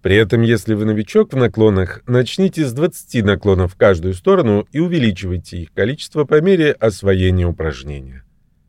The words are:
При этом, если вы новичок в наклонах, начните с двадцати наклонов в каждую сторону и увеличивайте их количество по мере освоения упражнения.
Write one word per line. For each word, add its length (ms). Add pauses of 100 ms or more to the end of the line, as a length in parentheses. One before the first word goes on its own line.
При 140
этом, 280
если 320
вы 100
новичок 480
в 20
наклонах, 720
начните 580
с 60
двадцати 500
наклонов 520
в 20
каждую 380
сторону 580
и 80
увеличивайте 760
их 160
количество 500
по 160
мере 320
освоения 720
упражнения. 800 (460)